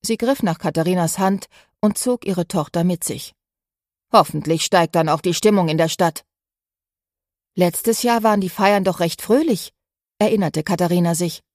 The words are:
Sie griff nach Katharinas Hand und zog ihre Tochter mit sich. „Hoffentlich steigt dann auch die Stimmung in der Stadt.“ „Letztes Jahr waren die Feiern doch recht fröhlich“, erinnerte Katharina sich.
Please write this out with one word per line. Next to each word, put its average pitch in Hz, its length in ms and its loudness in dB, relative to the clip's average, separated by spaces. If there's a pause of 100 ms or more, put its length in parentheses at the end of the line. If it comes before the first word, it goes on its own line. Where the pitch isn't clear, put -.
Sie 226 160 -2
griff 254 240 0
nach 170 160 -2
Katharinas 170 600 -2
Hand 190 280 0 (340)
und 208 160 0
zog 247 300 -4
ihre 180 220 -2
Tochter 170 360 -2
mit 175 200 -2
sich. - 300 -10 (800)
„Hoffentlich 156 520 2
steigt 175 320 2
dann 160 120 2
auch 156 120 0
die 175 140 0
Stimmung 196 340 2
in 156 100 0
der 160 100 2
Stadt.“ 165 360 -2 (1300)
„Letztes 180 480 0
Jahr 233 200 0
waren 214 180 4
die 190 100 -2
Feiern 202 340 2
doch 185 160 -2
recht 170 220 -2
fröhlich“, 254 500 0 (460)
erinnerte 196 440 0
Katharina 175 520 0
sich. 170 280 -6 (120)